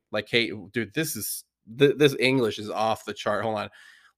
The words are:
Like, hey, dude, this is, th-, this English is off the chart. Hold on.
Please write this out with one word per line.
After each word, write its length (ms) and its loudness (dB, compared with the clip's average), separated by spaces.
Like, 180 -4
hey, 240 0
dude, 200 -4
this 240 -4
is, 280 -10
th-, 180 4
this 240 6
English 380 2
is 100 -10
off 380 -2
the 80 -6
chart. 300 -2
Hold 160 -2
on. 100 -8